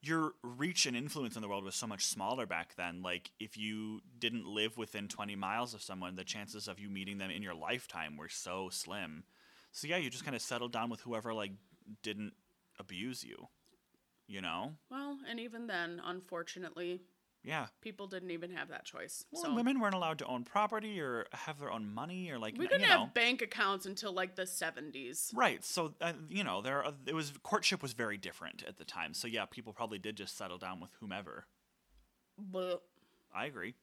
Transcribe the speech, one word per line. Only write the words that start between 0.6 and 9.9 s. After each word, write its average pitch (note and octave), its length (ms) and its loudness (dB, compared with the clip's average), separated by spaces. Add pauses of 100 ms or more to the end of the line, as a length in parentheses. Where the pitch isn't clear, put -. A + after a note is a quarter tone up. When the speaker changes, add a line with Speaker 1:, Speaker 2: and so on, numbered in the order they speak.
Speaker 1:
and B2+ 100 2
influence C3 380 -2
in A2+ 80 -4
the G#2 60 -2
world G2 160 0
was F#2+ 100 -4
so - 140 0
much G2+ 160 0
smaller A2 420 2
back E2+ 300 -2
then. F2 260 -2
Like, F2+ 380 -2
if G#2+ 180 -8
you G#2+ 440 -2 (180)
didn't A#2 260 0
live A2 320 2
within G#2 300 -2
twenty G#2 260 -4
miles A2 400 0
of G#2 80 -8
someone, F#2 320 -4
the F#2 80 -6
chances G#2 460 -6
of F#2+ 100 -6
you G2+ 100 -8
meeting G2 300 -2
them F#2+ 140 -2
in F#2+ 100 -2
your F#2 120 -4
lifetime D#2+ 640 -2
were D#2 120 -8
so F#2 420 -2
slim. E2+ 540 -6 (480)
So, - 160 -6
yeah, E3+ 80 2